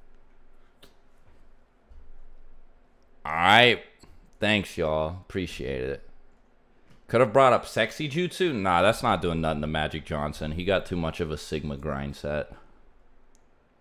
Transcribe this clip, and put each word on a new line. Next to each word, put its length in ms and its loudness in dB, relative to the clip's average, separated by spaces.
All 60 -6
right. 520 8
Thanks, 380 0
y'all. 400 -2
Appreciate 560 -6
it. 260 -8
Could 140 4
have 100 4
brought 220 6
up 140 2
Sexy 420 -2
Jutsu. 440 -2
Nah, 280 2
that's 220 4
not 180 2
doing 200 0
nothing 200 -2
to 60 -4
Magic 360 -4
Johnson. 500 -6
He 120 -6
got 200 0
too 100 -6
much 240 -4
of 120 -4
a 60 -6
Sigma 400 -8
grind 380 -6
set. 360 -6